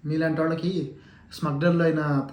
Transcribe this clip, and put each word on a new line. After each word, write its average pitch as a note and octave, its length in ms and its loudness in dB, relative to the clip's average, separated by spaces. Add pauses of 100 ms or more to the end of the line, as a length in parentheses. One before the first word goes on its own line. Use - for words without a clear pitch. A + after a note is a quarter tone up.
మీలాంటి D#3 360 0
వాళ్ళకి E3 560 -2 (360)
స్మగ్లర్‌లో E3 520 2
అయిన D3+ 480 0